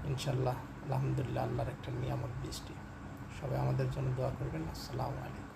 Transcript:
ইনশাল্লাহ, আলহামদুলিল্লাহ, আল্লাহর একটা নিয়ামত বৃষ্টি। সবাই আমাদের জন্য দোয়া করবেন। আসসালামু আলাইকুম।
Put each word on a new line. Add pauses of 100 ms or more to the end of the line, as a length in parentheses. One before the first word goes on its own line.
ইনশাল্লাহ, (320)
আলহামদুলিল্লাহ,
আল্লাহর
একটা
নিয়ামত (140)
বৃষ্টি। (640)
সবাই
আমাদের
জন্য
দোয়া
করবেন।
আসসালামু
আলাইকুম। (100)